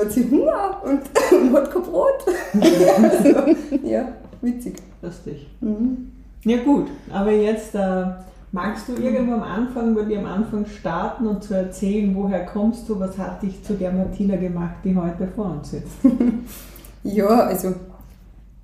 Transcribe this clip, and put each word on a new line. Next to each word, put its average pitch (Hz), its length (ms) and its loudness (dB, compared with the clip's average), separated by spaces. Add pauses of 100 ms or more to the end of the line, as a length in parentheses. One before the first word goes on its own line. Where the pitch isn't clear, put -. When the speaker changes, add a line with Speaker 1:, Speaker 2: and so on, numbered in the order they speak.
Speaker 1:
hat 208 100 0
sie 247 200 2
Hunger 403 540 2
und, 277 160 0 (320)
<laughs> - 60 8
und 247 160 6
hat - 160 4
kein 359 120 -2
Brot. 539 420 0 (300)
<laughs> 208 80 4 (400)
Also, 269 520 6 (300)
ja, 220 240 0 (320)
witzig. 240 360 -4 (260)
Speaker 2:
Lustig. - 440 -12 (140)
Speaker 1:
Mhm. 226 500 -4 (340)
Speaker 2:
Ja 233 200 4
gut, 277 220 4 (260)
aber 196 200 2
jetzt, 214 420 0
äh, 190 300 0 (480)
magst 196 360 -6
du 247 60 -6
irgendwo 240 400 0
am 214 80 -2
Anfang, 226 520 -2
bei 208 100 0
dir 214 160 -2
am 185 60 -6
Anfang 208 400 -4
starten 185 600 -6
und 196 180 -4
zu - 100 -6
erzählen, 196 640 -2
woher 190 300 -2
kommst 220 420 -2
du, 208 100 -2
was 190 200 -6
hat 185 240 -8
dich 190 200 -6
zu 208 120 -4
der 185 180 -4
Martina 185 440 -2
gemacht, 175 460 -4
die 185 140 0
heute 175 400 -2
vor 202 220 -4
uns 135 140 -12
sitzt? - 320 -10
<laughs> - 1000 -2
Speaker 1:
Ja, 202 240 0 (180)
also 185 300 -2 (880)